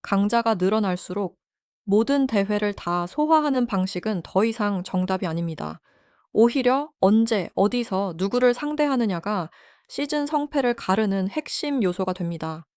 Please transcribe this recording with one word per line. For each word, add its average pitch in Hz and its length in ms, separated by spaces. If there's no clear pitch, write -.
강자가 220 540
늘어날수록 190 800
모든 226 440
대회를 208 460
다 175 340
소화하는 302 600
방식은 190 560
더 202 220
이상 208 380
정답이 185 440
아닙니다. 160 540
오히려 247 560
언제, 214 560
어디서 196 640
누구를 240 360
상대하느냐가 240 960
시즌 285 380
성패를 285 500
가르는 196 540
핵심 285 540
요소가 185 300
됩니다. 165 520